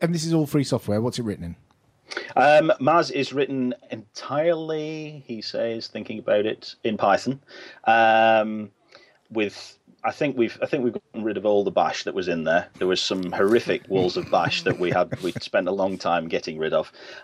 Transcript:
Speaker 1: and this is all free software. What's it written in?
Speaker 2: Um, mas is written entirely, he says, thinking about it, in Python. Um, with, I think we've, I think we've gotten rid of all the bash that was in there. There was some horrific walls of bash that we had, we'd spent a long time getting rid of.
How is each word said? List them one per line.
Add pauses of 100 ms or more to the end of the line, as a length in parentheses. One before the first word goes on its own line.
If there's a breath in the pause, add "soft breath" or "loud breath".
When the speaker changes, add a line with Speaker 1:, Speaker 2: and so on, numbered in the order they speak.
Speaker 1:
and
this
is
all
free
software.
What's
it
written
in? (800 loud breath)
Speaker 2:
Um,
mas
is
written (160)
entirely,
he
says,
thinking
about
it,
in
Python. (440 loud breath)
Um, (600 soft breath)
with, (240)
I
think
we've,
I
think
we've
gotten
rid
of
all
the
bash
that
was
in
there. (100)
There
was
some
horrific
walls
of
bash
that
we
had,
we'd
spent
a
long
time
getting
rid
of. (320 loud breath)